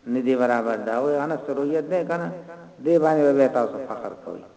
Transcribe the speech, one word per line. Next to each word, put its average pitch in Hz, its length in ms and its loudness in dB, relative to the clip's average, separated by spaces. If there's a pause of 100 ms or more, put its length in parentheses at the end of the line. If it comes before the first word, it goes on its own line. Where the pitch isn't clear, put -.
نه 123 160 -2
دی 127 140 2
برابر. 117 420 0
دا 110 240 -4
وایي، 147 160 0
انس 151 320 -4
رویت 143 400 -2
دی 180 200 0
که 170 80 -2
نه؟ 170 100 -6 (560)
دې 165 200 4
باندې 156 180 4
به 143 120 6
بیا 135 140 6
تاسو 117 280 0 (120)
فخر 110 260 -8 (120)
کوئ. 87 180 -12 (140)